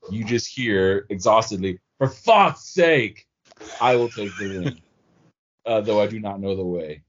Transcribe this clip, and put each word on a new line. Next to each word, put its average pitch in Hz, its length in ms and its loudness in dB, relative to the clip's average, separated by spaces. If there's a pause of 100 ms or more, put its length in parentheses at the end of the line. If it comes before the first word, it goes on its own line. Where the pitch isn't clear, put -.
you 110 140 -6
just 117 240 -2
hear 101 600 0
exhaustedly, 98 680 0 (180)
For 135 100 0
fuck's 196 580 2
sake, 156 640 2 (520)
I 123 160 4
will 120 140 2
take 104 280 -8
the 98 220 -6
ring. 135 220 -6 (840)
Uh, 113 160 2
though 104 200 2
I 101 60 2
do 110 120 -6
not 101 220 -8
know 98 140 -2
the 95 100 -4
way. 80 440 -6